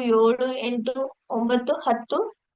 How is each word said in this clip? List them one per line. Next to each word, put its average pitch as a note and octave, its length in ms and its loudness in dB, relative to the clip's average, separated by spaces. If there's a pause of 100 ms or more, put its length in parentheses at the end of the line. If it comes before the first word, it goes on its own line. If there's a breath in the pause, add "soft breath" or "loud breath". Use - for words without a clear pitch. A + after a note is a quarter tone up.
(160)
ಏಳು, A#3+ 320 4 (200)
ಎಂಟು, B3 280 -4 (340)
ಒಂಬತ್ತು, A#3+ 440 0 (120)
ಹತ್ತು, B3 340 0 (360)